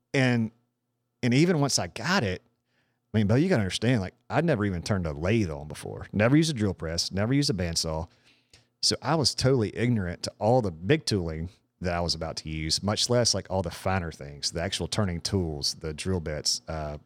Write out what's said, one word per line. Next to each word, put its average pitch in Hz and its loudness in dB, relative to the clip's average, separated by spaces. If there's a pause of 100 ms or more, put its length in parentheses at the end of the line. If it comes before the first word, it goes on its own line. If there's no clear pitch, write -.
(140)
And, 123 2 (680)
and 120 4
even 160 4
once 139 0
I 92 -4
got 160 -2
it, 92 -2 (720)
I 104 2
mean, 104 4
Bo, 107 4
you 165 4
gotta 143 4
understand, 110 0
like, 90 -4 (160)
I'd 139 2
never 110 2
even 90 0
turned 92 0
a 78 -2
lathe 90 2
on 73 -8
before. 52 -10
Never 117 4
used 160 4
a 151 -4
drill 104 0
press, 85 -4
never 107 0
used 143 2
a - 0
bandsaw. 82 -2 (760)
So - 2
I 143 0
was 143 0
totally 127 2
ignorant 104 0
to - -6
all 117 4
the 95 -2
big 98 0
tooling 85 -2 (300)
that 87 -2
I 87 0
was 82 -2
about 80 -6
to - -10
use, 78 -2
much 104 -2
less, 120 4
like, 95 -4
all 92 0
the 82 -4
finer 92 -2
things, 71 -8
the - -4
actual 98 -4
turning 90 -2
tools, 80 -2
the 78 -8
drill 92 -4
bits, 76 -4
uh, 76 -6